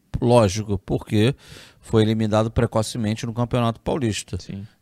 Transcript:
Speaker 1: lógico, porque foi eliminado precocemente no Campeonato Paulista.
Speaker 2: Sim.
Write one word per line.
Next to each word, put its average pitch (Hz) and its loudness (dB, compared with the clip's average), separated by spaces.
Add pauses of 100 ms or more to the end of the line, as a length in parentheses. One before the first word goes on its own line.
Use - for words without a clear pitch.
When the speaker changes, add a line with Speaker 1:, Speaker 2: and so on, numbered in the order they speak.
(200)
Speaker 1:
lógico, 107 2
porque 110 0 (460)
foi 110 2
eliminado 110 0
precocemente 110 -2
no 113 -6
Campeonato 117 -2
Paulista. 110 -4
Speaker 2:
Sim. 101 -12 (160)